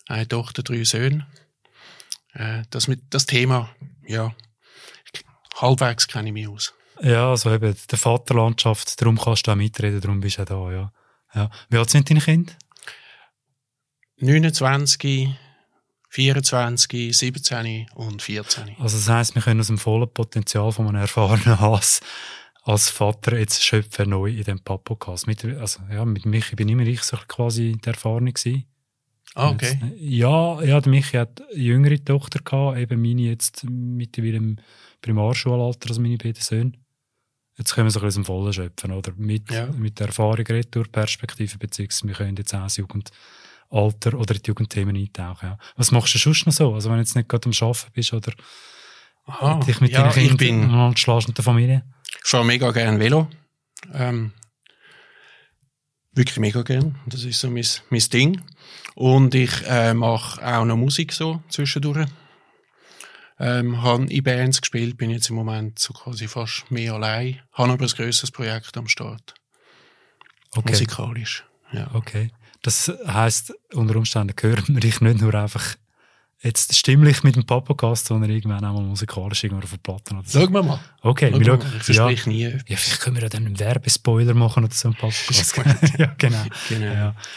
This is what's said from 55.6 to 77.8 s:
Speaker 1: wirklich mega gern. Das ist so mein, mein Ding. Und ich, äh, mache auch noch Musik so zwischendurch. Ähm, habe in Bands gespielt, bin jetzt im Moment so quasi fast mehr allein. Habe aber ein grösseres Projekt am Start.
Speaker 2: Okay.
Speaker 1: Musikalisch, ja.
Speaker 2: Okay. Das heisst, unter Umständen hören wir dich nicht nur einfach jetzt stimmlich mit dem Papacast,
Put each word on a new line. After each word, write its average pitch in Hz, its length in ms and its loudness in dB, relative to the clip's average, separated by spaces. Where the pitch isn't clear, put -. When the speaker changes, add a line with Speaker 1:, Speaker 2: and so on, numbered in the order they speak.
Speaker 1:
wirklich - 260 0
mega 110 240 0
gern. 135 440 -2
Das 120 180 -10
ist 120 160 -4
so 131 100 -4
mein, 120 160 -4
mein 117 120 2
Ding. 147 400 2
Und 131 380 6
ich, 127 180 2
äh, 117 260 2
mache 117 520 -2
auch 120 200 0
noch 113 120 2
Musik 139 360 -2
so 160 360 -4
zwischendurch. 147 580 -2
Ähm, 120 420 -2
habe 123 240 2
in 135 180 -2
Bands 131 380 0
gespielt, 117 360 -4
bin 113 120 -4
jetzt 113 220 -4
im 113 40 -4
Moment 110 440 -6
so - 140 -6
quasi 107 340 -10
fast - 420 -10
mehr 117 240 -4
allein. 110 460 -4
Habe 127 180 2
aber 127 140 0
ein 117 40 0
grösseres 117 400 -2
Projekt 113 480 -8
am 113 100 -10
Start. 110 460 -8
Speaker 2:
Okay. 117 180 -2
Speaker 1:
Musikalisch, 117 720 -4
ja. - 220 -8
Speaker 2:
Okay. 113 380 -4
Das - 300 0
heisst, 113 460 0
unter 110 220 0
Umständen 110 440 -2
hören 107 280 0
wir 135 140 2
dich 113 200 2
nicht 113 200 4
nur 110 120 4
einfach - 420 -4
jetzt - 320 0
stimmlich 143 480 6
mit 131 120 6
dem 123 100 2
Papacast, 120 640 0